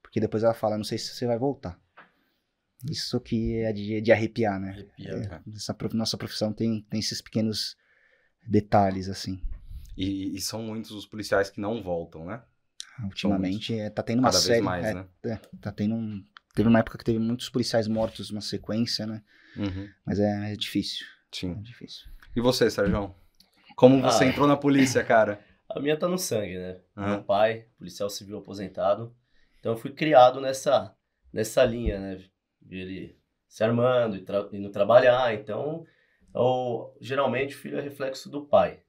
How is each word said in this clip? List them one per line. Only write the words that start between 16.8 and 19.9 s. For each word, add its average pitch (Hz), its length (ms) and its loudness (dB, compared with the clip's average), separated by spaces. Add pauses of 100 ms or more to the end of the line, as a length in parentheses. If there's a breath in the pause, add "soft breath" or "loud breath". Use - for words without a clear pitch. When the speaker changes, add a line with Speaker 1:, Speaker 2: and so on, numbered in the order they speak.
Speaker 1:
que - 80 -18
teve 113 140 0
muitos 117 320 -4
policiais 117 360 0
mortos 110 440 -4
na 107 100 -8
sequência, 107 680 -4
né? 110 160 -10 (360 soft breath)
Speaker 3:
Uhum. 98 300 -6 (180)